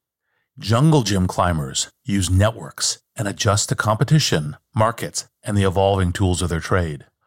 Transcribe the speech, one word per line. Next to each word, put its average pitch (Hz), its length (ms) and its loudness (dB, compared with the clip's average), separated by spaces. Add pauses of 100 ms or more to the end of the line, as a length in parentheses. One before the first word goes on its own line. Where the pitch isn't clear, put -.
(600)
Jungle 127 420 4
gym 95 240 0
climbers 82 640 -2 (140)
use 95 260 -2
networks 98 720 -2 (140)
and 110 100 -6
adjust 98 420 0
to 120 60 -2
competition, 110 840 0 (200)
markets, 107 520 -2 (140)
and 107 140 -2
the 98 80 4
evolving 95 480 2
tools 92 280 0
of 90 80 -2
their 82 120 -2
trade. 80 440 -2 (220)